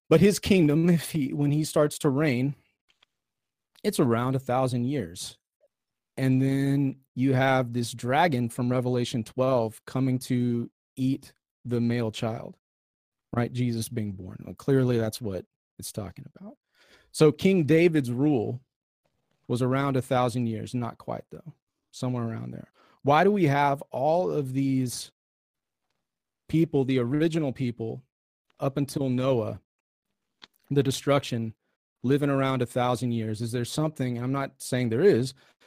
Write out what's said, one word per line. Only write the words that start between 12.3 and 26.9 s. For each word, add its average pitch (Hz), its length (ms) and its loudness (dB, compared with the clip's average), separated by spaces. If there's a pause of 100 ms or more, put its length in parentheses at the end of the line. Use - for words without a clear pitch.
right? 120 200 -2
Jesus 120 360 -2
being 107 240 -6
born. 95 320 -14
Well, 92 100 -14
clearly 127 440 2
that's 110 220 -4
what 98 240 -8 (340)
it's - 140 -14
talking 101 320 -10 (120)
about. 214 200 -20 (560)
So 156 180 6
King 185 340 4
David's 156 460 4
rule 123 500 0 (880)
was 123 140 -2
around 135 340 0
a 123 60 2
thousand 123 440 0
years, 110 280 -6
not 120 240 -6
quite - 320 -8
though, - 240 -18 (380)
somewhere 123 320 -4
around 117 280 -8
there. - 200 -16 (300)
Why 147 200 6
do 196 80 6
we 202 140 2
have 143 360 2 (120)
all 160 380 0
of 147 220 -4
these 131 600 -2 (1400)
people, 156 360 2
the 131 140 0